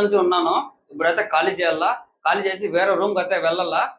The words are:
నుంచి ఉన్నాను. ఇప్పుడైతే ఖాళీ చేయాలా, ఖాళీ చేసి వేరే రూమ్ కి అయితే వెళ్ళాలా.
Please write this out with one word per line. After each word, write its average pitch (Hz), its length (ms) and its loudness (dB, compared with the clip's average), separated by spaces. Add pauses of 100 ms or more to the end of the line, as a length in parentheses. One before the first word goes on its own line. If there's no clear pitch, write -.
నుంచి 202 180 2
ఉన్నాను. 180 320 2 (360)
ఇప్పుడైతే 170 320 0 (100)
ఖాళీ 170 260 2
చేయాలా, 165 320 0 (340)
ఖాళీ 180 220 0
చేసి 190 200 -4 (100)
వేరే 190 240 2
రూమ్ 208 140 0
కి 190 80 0
అయితే 185 220 -2
వెళ్ళాలా. 170 380 0 (160)